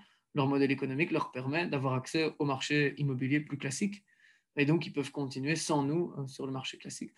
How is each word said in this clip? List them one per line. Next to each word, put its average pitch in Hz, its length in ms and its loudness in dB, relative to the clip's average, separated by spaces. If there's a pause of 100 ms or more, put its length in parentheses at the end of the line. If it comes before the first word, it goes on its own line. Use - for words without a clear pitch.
(340)
leur 139 120 4
modèle 139 240 4
économique 135 400 0
leur 160 220 -2
permet 139 340 -2
d'avoir 131 280 0
accès 156 440 0
au 151 60 0
marché 143 540 2
immobilier 135 420 2
plus 143 180 -6
classique 143 460 -4 (520)
et 143 80 4
donc 160 220 4
ils - 60 -10
peuvent 139 180 -2
continuer 139 460 -2
sans 156 260 2
nous, 156 360 0
euh, 135 100 -4
sur 135 180 -8
le 135 60 -4
marché - 240 -6
classique. - 420 -10